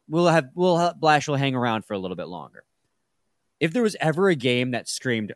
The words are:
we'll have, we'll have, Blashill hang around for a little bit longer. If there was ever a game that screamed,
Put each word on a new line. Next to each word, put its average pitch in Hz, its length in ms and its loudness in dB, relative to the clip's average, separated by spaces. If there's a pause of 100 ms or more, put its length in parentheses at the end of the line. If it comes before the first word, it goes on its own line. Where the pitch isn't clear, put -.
we'll 170 200 2
have, 160 280 4
we'll 175 220 2
have, 170 180 0
Blashill 151 420 2
hang 135 180 0
around 117 300 -2
for - 80 -8
a 98 60 -4
little 92 180 -8
bit 82 100 -10
longer. 80 360 -16 (960)
If 160 140 -2
there 247 100 2
was 202 160 0
ever 160 300 2
a 175 60 4
game 127 360 0
that 117 180 -6
screamed, 110 460 -4